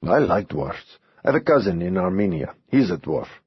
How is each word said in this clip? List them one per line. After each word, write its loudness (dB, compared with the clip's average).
I 2
like 2
dwarfs. -8
I 0
have 4
a 2
cousin 2
in -2
Armenia. -2
He's 4
a -4
dwarf. -6